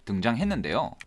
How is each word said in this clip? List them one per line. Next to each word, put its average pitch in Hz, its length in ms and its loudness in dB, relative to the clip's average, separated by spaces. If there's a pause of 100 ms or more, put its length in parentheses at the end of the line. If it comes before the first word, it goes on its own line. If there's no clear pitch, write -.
등장했는데요. 107 880 0 (140)